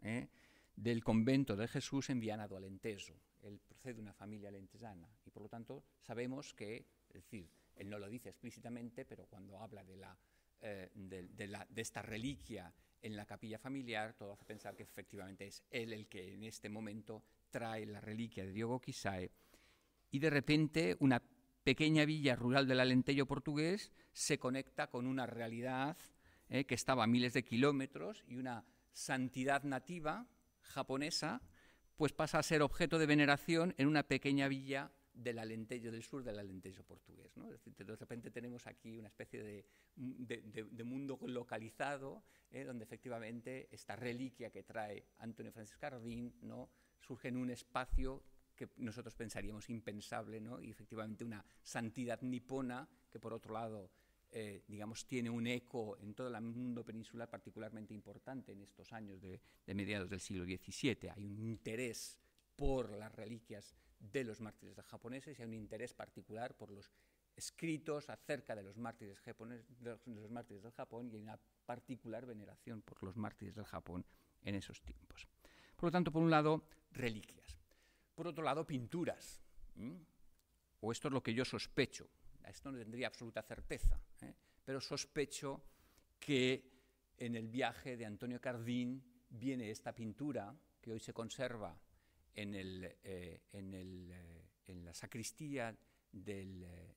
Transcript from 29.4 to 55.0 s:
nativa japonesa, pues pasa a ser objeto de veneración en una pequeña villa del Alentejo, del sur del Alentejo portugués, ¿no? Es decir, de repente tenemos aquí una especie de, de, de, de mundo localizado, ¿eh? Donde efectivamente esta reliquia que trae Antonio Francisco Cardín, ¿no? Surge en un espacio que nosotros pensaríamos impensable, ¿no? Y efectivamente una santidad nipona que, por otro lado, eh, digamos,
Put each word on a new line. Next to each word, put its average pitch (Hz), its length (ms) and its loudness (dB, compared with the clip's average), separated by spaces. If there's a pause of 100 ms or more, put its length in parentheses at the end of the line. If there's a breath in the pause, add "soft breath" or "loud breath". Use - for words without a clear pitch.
nativa 160 640 -2 (340)
japonesa, 147 800 0 (540 loud breath)
pues 147 160 6
pasa 156 260 4
a 151 40 8
ser 151 200 8
objeto 160 360 6
de 156 80 8
veneración 151 720 8
en 139 120 8
una 151 140 8
pequeña 139 460 6
villa 135 440 -2 (220)
del 120 240 -2
Alentejo, 113 520 -4
del 113 120 -4
sur 135 200 -6
del 110 160 -4
Alentejo 95 440 -10
portugués, - 540 -20
¿no? - 100 -12
Es - 180 -14
decir, 101 220 -14
de 107 100 -8
repente 135 340 -10
tenemos 120 360 -8
aquí - 320 -12
una 107 100 -12
especie 113 340 -10
de, 104 220 -10 (300 soft breath)
de, 127 480 -6
de, 107 220 -4
de 117 200 -8
mundo 135 380 -2
localizado, 131 1000 -2 (260 soft breath)
¿eh? 131 140 -6
Donde 123 200 -6
efectivamente 117 840 -8
esta 101 260 -8
reliquia 120 540 -4
que 98 140 -12
trae 107 420 -6 (120)
Antonio 113 340 -10
Francisco 110 280 -16
Cardín, 120 600 -6
¿no? 113 260 -10 (300 soft breath)
Surge 131 300 -8
en 123 80 -2
un 127 140 0
espacio 127 760 2 (320)
que - 200 -8
nosotros 107 380 -6
pensaríamos 107 560 -4
impensable, 107 720 -4
¿no? 117 200 -8
Y 117 100 -10
efectivamente 107 540 -6
una 107 200 -6 (180 loud breath)
santidad 117 600 -2
nipona 127 640 -2 (220 soft breath)
que, 113 100 -12
por 113 120 -8
otro 110 220 -6
lado, 110 360 -4 (420 soft breath)
eh, 104 340 -6
digamos, 104 400 -8